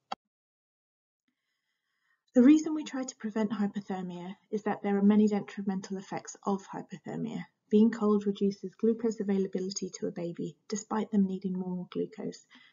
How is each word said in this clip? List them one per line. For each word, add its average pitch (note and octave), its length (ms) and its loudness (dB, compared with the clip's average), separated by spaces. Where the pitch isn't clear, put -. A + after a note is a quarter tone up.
The B3 60 10
reason D#4 300 8
we D#4 120 -4
try C4 180 -8
to C4 140 -12
prevent A3 340 -2
hypothermia F#3+ 840 -6
is G#3+ 100 -4
that - 220 -4
there G3+ 120 2
are G3 60 0
many G#3+ 240 8
detrimental G3 680 -4
effects - 480 -10
of G3 240 -2
hypothermia. E3 800 -8
Being A3 220 6
cold G#3 380 0
reduces G3 480 -4
glucose A3+ 420 0
availability G3 800 -2
to - 80 -6
a F3+ 60 -6
baby, E3+ 440 -8
despite G#3+ 420 -4
them G3+ 160 4
needing F#3 320 -4
more F3+ 320 -6
glucose. F3 560 -8